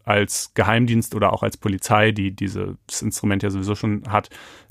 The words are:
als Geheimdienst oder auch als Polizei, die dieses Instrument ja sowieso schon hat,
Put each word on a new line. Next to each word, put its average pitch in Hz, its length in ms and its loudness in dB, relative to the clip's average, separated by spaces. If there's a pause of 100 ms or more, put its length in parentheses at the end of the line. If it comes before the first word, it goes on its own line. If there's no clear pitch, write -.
als - 520 0
Geheimdienst 113 580 2
oder 98 200 2
auch 101 100 -2
als 104 140 -4
Polizei, 107 540 2
die 98 240 -4
dieses 98 400 -6 (260)
Instrument 104 420 -2
ja 101 80 -2
sowieso 98 240 -2
schon 104 340 -2
hat, 104 220 -2 (400)